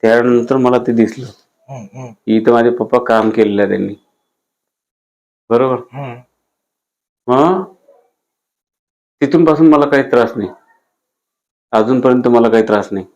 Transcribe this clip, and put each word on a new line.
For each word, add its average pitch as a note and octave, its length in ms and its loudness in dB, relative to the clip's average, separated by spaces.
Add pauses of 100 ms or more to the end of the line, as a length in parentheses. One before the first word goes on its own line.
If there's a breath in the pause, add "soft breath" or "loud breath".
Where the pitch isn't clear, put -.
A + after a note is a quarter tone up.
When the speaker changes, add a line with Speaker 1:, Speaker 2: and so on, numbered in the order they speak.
Speaker 1:
त्यानंतर A#2+ 560 2
मला B2 200 0
ते A#2+ 140 -2
दिसलं A#2 340 -2 (440)
Speaker 2:
हम्म, B2+ 300 -18
हम्म. B2 120 -16
Speaker 1:
की A2 260 -4
इथं A#2 140 0
माझे A#2 180 2
पप्पा A#2 300 -2
काम A2 300 0
केलेलं G#2 320 0
आहे G2 80 -2
त्यांनी, G2 260 -6 (1500)
बरोबर? B2+ 260 0 (180)
Speaker 2:
हम्म. C3 220 -14 (1120)
Speaker 1:
मग E3 360 0 (1600)
तिथून D3 240 2
पासून D#3+ 220 4
मला D3 180 4
काही C#3 180 0
त्रास A#2+ 320 0
नाही, G2+ 140 -8 (1200)
अजूनपर्यंत B2 560 0
मला A#2 220 4
काही A2 140 2
त्रास G#2 280 -2
नाही F#2+ 140 -8 (100)